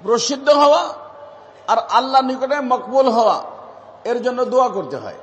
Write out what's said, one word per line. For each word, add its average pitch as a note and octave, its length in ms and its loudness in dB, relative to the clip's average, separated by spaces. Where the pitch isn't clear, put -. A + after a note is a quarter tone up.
প্রসিদ্ধ C4 460 -2
হওয়া D4 460 4
আর E3+ 100 2
আল্লাহর C4 460 2
নিকটে C4 360 -4
মকবুল B3+ 480 0
হওয়া, A3 360 2
এর - 180 -4
জন্য B3 220 -2
দোয়া B3 240 2
করতে E3 280 -6
হয়। G#2+ 260 -12